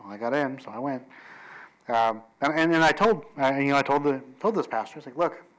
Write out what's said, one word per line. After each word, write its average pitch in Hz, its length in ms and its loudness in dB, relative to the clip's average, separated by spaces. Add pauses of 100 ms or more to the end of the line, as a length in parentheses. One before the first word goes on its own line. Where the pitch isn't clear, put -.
Well, 101 100 -16
I 104 60 -12
got 117 160 -4
in, 135 260 -2
so - 120 -16
I 107 80 -10
went. 131 240 -6 (840)
Um, 113 340 2 (200)
and, 147 120 0
and, 165 220 2
and 165 80 4
I 156 80 6
told, 196 340 2 (160)
uh, 135 120 4
you 139 140 0
know, 139 100 4
I 139 40 4
told 143 220 2
the, 135 180 0 (200)
told 208 140 0
this 160 120 -2
pastor, 110 280 -6
I 156 40 -16
was 147 60 -16
like, 123 100 -16
"Look, 160 260 -2 (180)